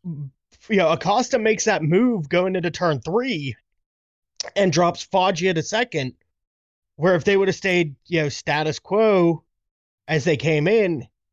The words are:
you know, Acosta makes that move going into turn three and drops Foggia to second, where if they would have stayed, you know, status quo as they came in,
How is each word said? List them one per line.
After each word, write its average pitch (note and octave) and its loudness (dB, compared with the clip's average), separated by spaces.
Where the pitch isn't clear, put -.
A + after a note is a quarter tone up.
you D#3 -8
know, E3 4
Acosta G#3+ 0
makes A3 0
that G#3+ 0
move F3+ 2
going F#3 0
into E3+ -2
turn D#3 -2
three E3+ -4
and F#3+ 2
drops E3+ 0
Foggia F#3 0
to D#3+ -2
second, D#3+ -4
where F3+ 2
if E3+ -2
they G3+ 2
would F#3+ 2
have F#3 -2
stayed, F3 -2
you E3 -2
know, D3 -2
status D3+ -4
quo F#3+ 2
as D3 -2
they D#3+ 2
came D3+ 0
in, F#3+ 0